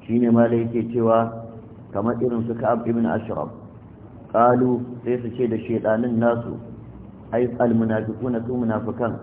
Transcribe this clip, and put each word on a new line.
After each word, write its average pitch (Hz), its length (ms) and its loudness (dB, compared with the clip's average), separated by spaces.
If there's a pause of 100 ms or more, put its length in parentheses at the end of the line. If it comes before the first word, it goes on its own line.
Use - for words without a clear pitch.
Shine 117 260 2
ma 117 160 6
da 117 80 2
yake 117 340 -2
cewa 113 540 2 (480)
kamar 110 260 -2
irin 120 300 0
su 113 80 -4
Ka'ab 113 320 0
ibn 117 160 2
Ashraf, 98 460 -4 (840)
qalu, 123 480 4 (240)
sai 123 160 0
su 117 160 -8
ce 123 100 2
da 113 120 0
shaytanin 113 600 0
nasu, 117 380 2 (760)
ai 120 140 2 (140)
al 120 180 4
munafiquna, 113 720 0
su 127 100 -4
munafikan, 113 680 -2